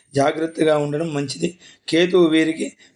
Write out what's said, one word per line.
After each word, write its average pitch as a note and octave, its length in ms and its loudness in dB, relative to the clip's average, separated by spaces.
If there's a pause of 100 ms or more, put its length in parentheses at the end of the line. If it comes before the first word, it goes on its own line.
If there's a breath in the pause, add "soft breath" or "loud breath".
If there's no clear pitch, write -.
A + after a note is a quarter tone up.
(140 loud breath)
జాగ్రత్తగా D#3 600 0
ఉండడం D3 380 -4
మంచిది. C#3+ 440 -6 (300 soft breath)
కేతువు F3+ 380 4
వీరికి D#3+ 460 0 (240 soft breath)